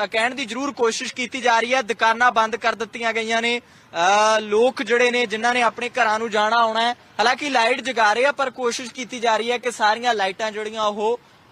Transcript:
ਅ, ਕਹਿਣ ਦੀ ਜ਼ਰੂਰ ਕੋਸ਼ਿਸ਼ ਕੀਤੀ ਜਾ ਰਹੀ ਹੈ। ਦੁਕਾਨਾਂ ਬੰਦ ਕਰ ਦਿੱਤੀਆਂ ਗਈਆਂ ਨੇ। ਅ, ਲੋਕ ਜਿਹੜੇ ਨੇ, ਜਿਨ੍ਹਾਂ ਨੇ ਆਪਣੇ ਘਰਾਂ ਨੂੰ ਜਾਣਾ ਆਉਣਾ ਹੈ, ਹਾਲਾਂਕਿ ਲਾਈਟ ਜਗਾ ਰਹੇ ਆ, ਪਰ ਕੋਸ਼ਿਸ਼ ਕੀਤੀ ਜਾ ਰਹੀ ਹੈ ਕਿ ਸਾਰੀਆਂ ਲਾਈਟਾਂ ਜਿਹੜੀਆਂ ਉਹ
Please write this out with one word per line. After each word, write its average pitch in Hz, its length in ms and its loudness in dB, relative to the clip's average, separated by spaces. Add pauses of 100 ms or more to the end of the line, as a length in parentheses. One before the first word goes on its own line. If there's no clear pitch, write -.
ਅ, - 20 -2
ਕਹਿਣ 226 280 -2
ਦੀ 269 100 -8
ਜ਼ਰੂਰ 247 280 -6
ਕੋਸ਼ਿਸ਼ 226 420 -2
ਕੀਤੀ 247 260 -8
ਜਾ 226 200 4
ਰਹੀ 240 140 -2
ਹੈ। 262 80 2
ਦੁਕਾਨਾਂ 233 500 2
ਬੰਦ 220 240 0
ਕਰ 226 180 -2
ਦਿੱਤੀਆਂ 226 380 -6
ਗਈਆਂ 226 300 -2
ਨੇ। 233 180 -2
ਅ, 208 800 2
ਲੋਕ 220 420 2
ਜਿਹੜੇ 240 280 2
ਨੇ, 240 160 0
ਜਿਨ੍ਹਾਂ 220 280 0
ਨੇ 247 80 0
ਆਪਣੇ 233 260 -2
ਘਰਾਂ 220 300 0
ਨੂੰ 226 120 -6
ਜਾਣਾ 214 260 0
ਆਉਣਾ 226 260 2
ਹੈ, 240 100 0
ਹਾਲਾਂਕਿ 247 580 -2
ਲਾਈਟ 247 300 2
ਜਗਾ 220 320 2
ਰਹੇ 233 120 0
ਆ, 285 80 2
ਪਰ 269 180 -2
ਕੋਸ਼ਿਸ਼ 240 420 -6
ਕੀਤੀ 247 280 -12
ਜਾ 220 160 2
ਰਹੀ 226 140 -2
ਹੈ 240 80 -2
ਕਿ 240 120 -6
ਸਾਰੀਆਂ 226 440 0
ਲਾਈਟਾਂ 202 380 -4
ਜਿਹੜੀਆਂ 214 300 -8
ਉਹ 214 380 -2 (320)